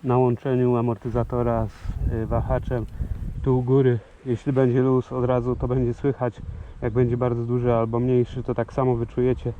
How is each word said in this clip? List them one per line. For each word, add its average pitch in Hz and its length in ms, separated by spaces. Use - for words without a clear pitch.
na 127 140
łączeniu 123 580
amortyzatora 117 880
z, - 460
y, 113 140
wahaczem 117 600
tu 131 160
u 127 40
góry. 127 360
Jeśli 127 260
będzie 131 300
luz, 131 300
od 123 120
razu 123 320
to 127 120
będzie 123 260
słychać. 127 460
Jak 120 80
będzie 120 240
bardzo 120 280
duży 120 300
albo 113 260
mniejszy, 123 420
to 120 120
tak 117 180
samo 127 220
wyczujecie. 120 640